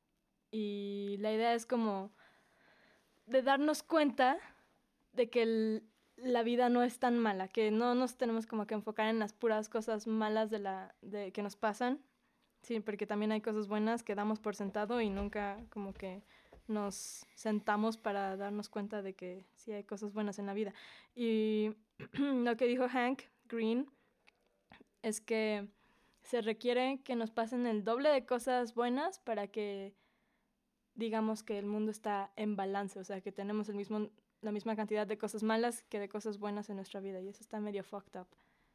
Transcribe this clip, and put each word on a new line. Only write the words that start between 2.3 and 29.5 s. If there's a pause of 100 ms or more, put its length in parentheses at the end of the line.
de
darnos
cuenta (760)
de
que
el, (340)
la
vida
no
es
tan
mala,
que
no
nos
tenemos
como
que
enfocar
en
las
puras
cosas
malas
de
la,
de,
que
nos
pasan. (600)
Sí,
porque
también
hay
cosas
buenas
que
damos
por
sentado
y
nunca (120)
como
que (460)
nos
sentamos
para
darnos
cuenta
de
que (100)
sí
hay
cosas
buenas
en
la
vida. (420)
Y (280)
<clears throat>
lo
que
dijo
Hank (240)
Green (1120)
es
que (560)
se
requiere
que
nos
pasen
el
doble
de
cosas
buenas
para
que (1000)